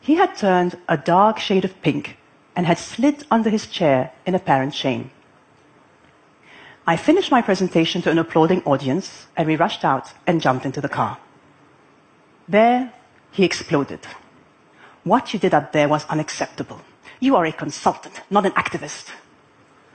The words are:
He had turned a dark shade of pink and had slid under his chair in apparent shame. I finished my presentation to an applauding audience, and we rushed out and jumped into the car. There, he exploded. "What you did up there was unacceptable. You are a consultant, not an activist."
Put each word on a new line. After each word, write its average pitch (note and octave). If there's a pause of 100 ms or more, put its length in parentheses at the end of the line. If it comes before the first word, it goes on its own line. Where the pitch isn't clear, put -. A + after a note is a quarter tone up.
He D#4
had F#4
turned F3+ (100)
a E3
dark G3
shade F#3+
of -
pink - (380)
and F3
had E3+
slid D4
under A3+
his G#3
chair C3 (120)
in F#3
apparent C#3
shame. B2 (1800)
I E3+
finished F4
my A#3+
presentation F3+
to F3
an D#3+
applauding E3
audience, C#3 (100)
and D#3+
we D#3
rushed F3+
out C3+ (120)
and E3
jumped B2+
into C#3
the C#3
car. A2+ (1300)
There, A#3 (400)
he G3
exploded. C#3+ (960)
"What G#3+
you G3+
did F3+
up D3
there D3
was D3+
unacceptable. - (380)
You C4+
are F3
a -
consultant, - (100)
not G3
an E3+
activist." - (840)